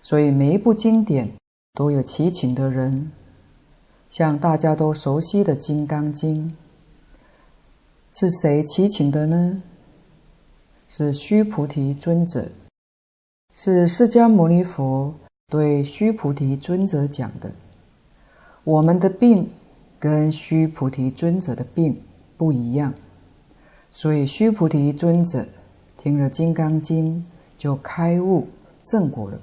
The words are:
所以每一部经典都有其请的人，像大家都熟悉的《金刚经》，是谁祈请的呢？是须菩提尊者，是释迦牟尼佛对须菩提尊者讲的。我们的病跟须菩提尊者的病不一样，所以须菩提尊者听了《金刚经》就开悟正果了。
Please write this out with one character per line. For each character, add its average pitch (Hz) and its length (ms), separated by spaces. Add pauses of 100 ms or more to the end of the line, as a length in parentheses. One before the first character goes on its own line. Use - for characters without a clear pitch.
所 - 180
以 147 120
每 139 240
一 - 20
部 226 160
经 220 320
典 131 240 (440)
都 147 180
有 139 100
其 151 300
请 127 240
的 135 160
人， 135 400 (960)
像 151 300
大 156 180
家 156 180
都 156 160
熟 151 300
悉 202 220
的 156 140
《金 151 280
刚 151 260
经》， 156 380 (1700)
是 190 140
谁 151 320
祈 185 260
请 143 220
的 151 160
呢？ 175 340 (1300)
是 147 240
须 208 300
菩 165 240
提 139 260
尊 170 320
者， 151 240 (1040)
是 180 340
释 233 220
迦 233 180
牟 196 200
尼 170 160
佛 139 500 (340)
对 147 360
须 208 300
菩 147 200
提 139 220
尊 180 320
者 147 180
讲 135 240 (120)
的。 - 100 (1120)
我 156 180
们 165 160
的 185 120
病 208 400 (500)
跟 151 320
须 160 340
菩 156 240
提 131 220
尊 170 280
者 147 140
的 117 100
病 - 380 (360)
不 160 140
一 120 220
样， 143 200 (960)
所 - 240
以 143 120
须 214 240
菩 208 180
提 147 240
尊 170 340
者 123 200 (520)
听 147 200
了 139 120
《金 160 240
刚 156 280
经》 160 360 (400)
就 139 180
开 170 440
悟 180 280 (360)
正 190 260
果 107 200
了。 110 140